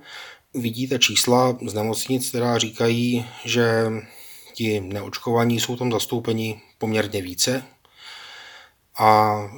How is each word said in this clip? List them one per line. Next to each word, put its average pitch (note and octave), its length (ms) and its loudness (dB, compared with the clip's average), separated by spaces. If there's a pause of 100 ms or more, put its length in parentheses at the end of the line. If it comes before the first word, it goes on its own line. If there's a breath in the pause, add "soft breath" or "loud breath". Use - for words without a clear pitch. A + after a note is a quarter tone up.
(540 loud breath)
Vidí A#2+ 340 -2
ta C3 100 0
čísla B2 600 4 (100)
z G2+ 60 -8
nemocnic, A2+ 560 -2
která A#2+ 280 0
říkají, A#2 680 0 (200 loud breath)
že A2+ 460 2 (640 loud breath)
ti G#2+ 260 0
neočkovaní A2 800 0
jsou A#2+ 160 -2
tam B2 160 -2
zastoupeni A2+ 680 -2 (160)
poměrně G#2+ 440 0
více B2 420 -2 (1300 loud breath)
a G#2+ 420 6 (180)